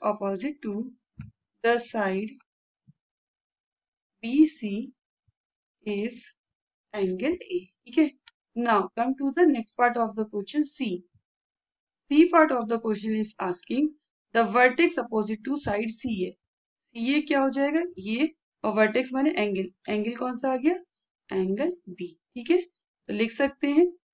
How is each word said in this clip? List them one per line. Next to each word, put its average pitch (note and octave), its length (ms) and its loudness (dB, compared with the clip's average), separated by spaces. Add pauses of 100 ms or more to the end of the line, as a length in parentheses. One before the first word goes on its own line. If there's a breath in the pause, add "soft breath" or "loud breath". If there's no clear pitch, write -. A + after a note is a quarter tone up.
(120)
opposite G#3 560 -6
to G3+ 80 -6 (880)
the A#3 240 2
side G3+ 500 -4 (1900)
B A#3 120 -4 (160)
C G3+ 240 -8 (1080)
is G#3+ 380 -6 (720)
angle G3+ 480 -2 (160)
A। F#4 80 -6 (200)
ठीक A#3+ 120 -4
है, D4+ 120 4 (600)
now G#3+ 100 4 (200)
come C4 200 -2
to C#4 220 -2
the E4+ 140 8
next A3+ 260 -8
part A#3 240 2
of G3+ 160 -8
the G#3+ 120 -4
question, C#4 420 -2
C। G#3+ 180 -4 (1160)
C D4 200 8
part D#4 240 6
of A#3 140 -2
the A3+ 120 0
question G#3+ 380 -2
is G#3+ 100 -2 (140)
asking A3+ 420 -2 (500)
the A3+ 60 6 (140)
vertex B3+ 480 4
opposite G#3+ 420 -4
to C4 100 -2 (120)
side G#3+ 320 -2
C A#3 160 -4 (100)
A। F#3 60 -8 (640)
सीए C4 320 0
क्या C#4 140 2
हो C4+ 80 2 (100)
जाएगा? D4 220 2 (160)
ये, A3+ 320 -2 (340)
और G#3+ 100 0
वर्टेक्स A3 400 2
माने C#4 240 2
एंगल, F#3+ 320 -2 (200)
एंगल G#3+ 260 -2
कौन B3+ 200 -6
सा C4 180 -2
आ B3+ 40 -2
गया? D4+ 180 2 (540)
एंगल G3 420 -2 (180)
बी। F3 180 -12 (280)
ठीक A#3+ 160 -6
है, F4+ 100 4
तो - 520 -16
लिख A3+ 180 -2
सकते C#4 400 -2
हैं E4 160 6 (260)